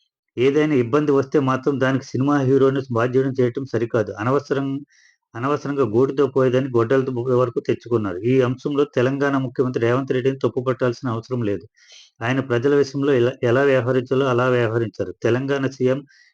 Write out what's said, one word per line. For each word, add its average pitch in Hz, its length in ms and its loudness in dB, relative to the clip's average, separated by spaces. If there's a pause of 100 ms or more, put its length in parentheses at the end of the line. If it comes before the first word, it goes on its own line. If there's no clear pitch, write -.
(380)
ఏదైనా 143 380 2
ఇబ్బంది 139 360 2
వస్తే 135 280 2
మాత్రం 131 400 0
దానికి 131 260 0
సినిమా 143 320 0
హీరోని 135 440 2 (100)
బాధ్యుడిని 127 500 0
చేయటం 123 240 -2
సరికాదు. 113 460 -2
అనవసరం-, 135 680 -2 (560)
అనవసరంగా 139 480 -2
గోటితో 135 440 2
పోయేదని 131 400 2
గొడ్డలతో 131 460 0
వరకు 123 460 0
తెచ్చుకున్నారు. 110 580 -2
ఈ 127 240 2
అంశంలో 135 420 0
తెలంగాణ 139 540 0
ముఖ్యమంత్రి 127 440 -2
రేవంత్ 127 300 0
రెడ్డిని 131 320 0
తప్పుపట్టాల్సిన 123 640 -2
అవసరం 117 320 -6
లేదు. 101 260 -4 (540)
ఆయన 127 180 -2
ప్రజల 135 360 0
విషయంలో 139 380 0
ఎలా, 123 180 2 (120)
ఎలా 123 200 2
వ్యవహరించాలో 131 640 2
అలా 127 240 0
వ్యవహరించారు. 113 640 -2 (100)
తెలంగాణ 135 440 0
సీఎం 131 320 0 (340)